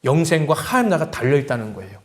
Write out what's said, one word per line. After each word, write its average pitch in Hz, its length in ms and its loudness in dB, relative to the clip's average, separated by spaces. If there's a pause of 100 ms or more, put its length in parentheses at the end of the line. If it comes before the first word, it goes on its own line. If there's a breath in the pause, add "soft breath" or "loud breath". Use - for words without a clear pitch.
영생과 156 500 2
하나님 233 360 0
나라가 156 200 0
달려있다는 127 640 0
거예요. 95 320 -16